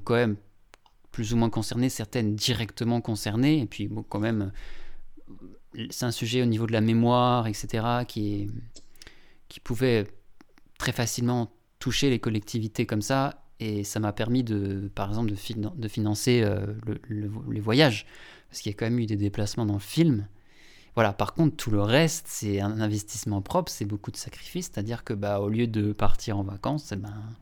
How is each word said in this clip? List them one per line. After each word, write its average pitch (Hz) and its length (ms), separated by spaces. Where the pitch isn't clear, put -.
quand 117 120
même 113 200
plus 113 220
ou 117 40
moins 113 140
concernées, 113 380
certaines 110 460
directement 117 640
concernées. » 117 600
Et 113 60
puis, 101 200
bon, 107 160
quand - 160
même, 107 320
c'est - 140
un 120 60
sujet 120 300
au 123 40
niveau 113 200
de 113 60
la 113 100
mémoire, 120 680
et 107 60
cetera, 120 500
qui 104 300
est, 101 140
qui - 120
pouvait 117 480
très 127 120
facilement 120 600
toucher 139 320
les 117 100
collectivités 110 680
comme 107 160
ça. 135 400
Et 104 240
ça - 160
m'a 104 140
permis 120 300
de, 98 520
par 98 140
exemple, 107 220
de 101 40
finan-, 104 400
de 117 120
financer, 107 560
euh, 98 220
le, 107 220
le, 104 240
les 110 80
voyages, 110 460
parce - 120
qu'il 107 100
y 101 40
a - 20
quand 117 80
même 117 140
eu 117 80
des 104 100
déplacements 104 480
dans 104 80
le 101 60
film. 123 480
Voilà, 110 200
par - 200
contre, 160 240
tout - 140
le 101 100
reste, 143 460
c'est 101 320
un 104 220
investissement 104 600
propre, 175 300
c'est - 140
beaucoup 101 260
de - 60
sacrifices, - 560
c'est-à-dire 110 300
que, 120 100
bah, 101 280
au 101 80
lieu 117 180
de 107 240
partir 104 480
en 101 40
vacances, 127 480
eh 123 60
ben, 101 160